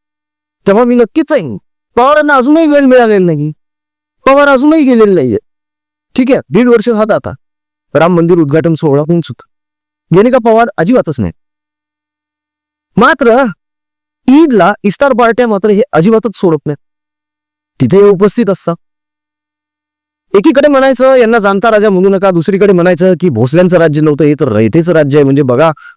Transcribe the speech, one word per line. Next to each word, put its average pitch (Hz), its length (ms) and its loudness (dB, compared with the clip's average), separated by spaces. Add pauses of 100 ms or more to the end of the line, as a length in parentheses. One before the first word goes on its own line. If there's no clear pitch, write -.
(680)
तेव्हा 202 160 2
मी 240 120 0
नक्कीच 240 340 -2
जाईन." 160 280 -4 (380)
पवारांना 294 400 0
अजूनही 302 320 2
वेळ 285 180 2
मिळालेला 226 400 2
नाही, 151 260 -4 (760)
पवार 277 220 2
अजूनही 294 360 0
गेलेले 226 300 2
नाहीये. 131 240 -2 (760)
ठीक 254 160 -2
आहे, 196 180 0
दीड 226 200 0
वर्ष 233 200 0
झालं 214 240 -2
आता 135 200 -6 (600)
राम 165 220 0
मंदिर 170 220 2
उद्घाटन 156 360 0
सोहळा 147 280 -2
होऊन 165 200 -2
सुद्धा. - 300 -16 (600)
गेले 202 200 2
का 262 60 0
पवार? 226 300 0 (100)
अजिबातच 180 420 -2
नाही. 90 140 -6 (1600)
मात्र 247 460 2 (840)
ईदला 247 460 2 (100)
इफ्तार 269 300 -2
पार्ट्या 233 340 0
मात्र 214 220 -2
हे 202 120 0 (120)
अजिबातच 196 420 0
सोडत 160 300 -2
नाही, 147 100 -8 (1040)
तिथे 131 180 0
हे 202 120 4
उपस्थित 202 400 -2
असतात. 170 260 -6 (1600)
एकीकडे 269 340 2
म्हणायचं 262 480 2
यांना 233 240 2
जाणता 202 320 0
राजा 214 180 2
म्हणू 190 200 0
नका, 196 220 0
दुसरीकडे 190 420 0
म्हणायचं 180 460 0
की 180 100 -2
भोसल्यांचं 151 480 0
राज्य 156 240 0
नव्हतं, 151 240 0
हे 147 80 0
तर 139 180 -4
रयतेचं 113 420 0
राज्य 147 240 0
आहे. 151 60 4
म्हणजे 139 200 0
बघा 135 280 0 (260)